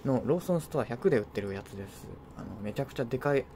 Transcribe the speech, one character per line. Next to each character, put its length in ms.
の、 200
ロ 120
ー 40
ソ 140
ン 60
ス 80
ト 120
ア 40
百 260
で 80
売 40
っ 20
て 160
る 120
や 120
つ 120
で 120
す。 180
あ 60
の、 40
め 100
ち 60
ゃ 80
く 80
ち 60
ゃ 40
で 140
か 160